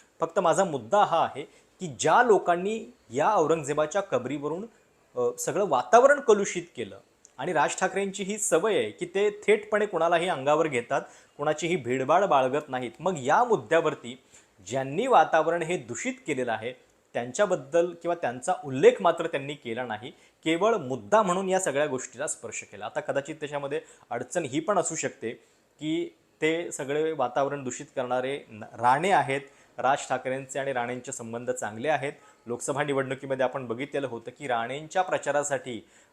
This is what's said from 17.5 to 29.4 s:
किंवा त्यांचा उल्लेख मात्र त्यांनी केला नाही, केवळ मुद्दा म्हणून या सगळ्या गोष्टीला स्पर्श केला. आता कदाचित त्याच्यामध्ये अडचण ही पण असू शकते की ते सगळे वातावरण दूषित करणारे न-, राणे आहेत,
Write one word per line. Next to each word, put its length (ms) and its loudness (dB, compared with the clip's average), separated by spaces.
किंवा 220 -4
त्यांचा 380 -4
उल्लेख 260 6
मात्र 260 2
त्यांनी 260 -4
केला 320 -6
नाही, 260 -10
केवळ 320 2
मुद्दा 460 2
म्हणून 280 0
या 100 2
सगळ्या 280 0
गोष्टीला 400 -6
स्पर्श 360 -10
केला. 220 -14
आता 140 -6
कदाचित 360 -4
त्याच्यामध्ये 460 -6
अडचण 360 -4
ही 140 -4
पण 180 0
असू 180 -2
शकते 360 -6
की 380 -4
ते 300 0
सगळे 400 -2
वातावरण 520 -2
दूषित 220 -8
करणारे 540 -2
न-, 140 -16
राणे 480 2
आहेत, 300 2